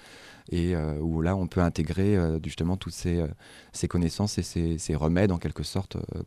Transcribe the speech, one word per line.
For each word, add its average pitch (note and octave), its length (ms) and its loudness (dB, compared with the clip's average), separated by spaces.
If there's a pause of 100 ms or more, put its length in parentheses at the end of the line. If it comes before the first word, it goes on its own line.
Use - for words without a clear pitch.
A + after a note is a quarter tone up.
(500)
et, F2 240 2
euh, D2+ 260 -2
où D#2+ 200 0
là, F2+ 160 2
on F#2 120 -2
peut F#2 120 0
intégrer, E2+ 560 2
euh, D#2+ 260 2
justement E2+ 360 -2
toutes - 160 -8
ces, F2 260 -2
euh, E2 60 0 (480)
ces - 140 -2
connaissances F2 500 0
et F2 40 0
ces, E2 360 -2
ces D#2 160 -4
remèdes, E2+ 380 4
en F2 60 0
quelque D#2 260 -4
sorte, - 320 -6
euh, E2+ 300 -8